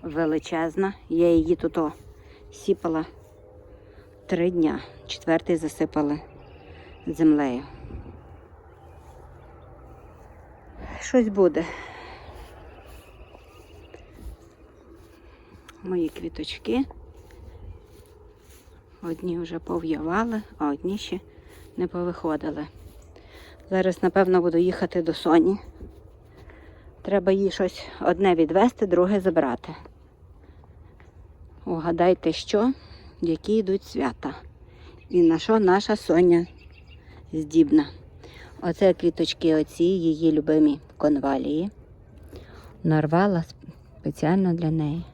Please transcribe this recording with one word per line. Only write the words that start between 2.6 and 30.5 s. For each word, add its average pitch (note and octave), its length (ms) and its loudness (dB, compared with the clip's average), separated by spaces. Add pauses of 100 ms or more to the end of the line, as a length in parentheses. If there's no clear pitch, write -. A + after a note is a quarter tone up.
три F3 240 0
дня. D#3 300 0 (260)
Четвертий - 500 -2
засипали D3+ 640 -4 (880)
землею. D3 560 2 (3500)
Щось A#3+ 280 2
буде. F3+ 360 2 (4000)
Мої F3+ 240 -2
квіточки. F#3+ 760 -6 (2250)
Одні - 360 -6
вже E3 200 -8
пов'явали, F3 840 -4 (160)
а D3+ 120 -2
одні F3+ 280 -4
ще - 220 -8 (560)
не F3+ 100 -2
повиходили. F3 800 -6 (1040)
Зараз, F#3+ 320 0
напевно, F#3 380 4
буду E3+ 180 2
їхати F3+ 440 0
до D#3+ 120 -2
Соні. E3 440 4 (1400)
Треба F#3+ 300 0
їй G3 180 2
щось - 360 -4 (140)
одне F3+ 340 2
відвезти, F3 520 2
друге F3+ 340 2
забрати. E3 480 -2 (2000)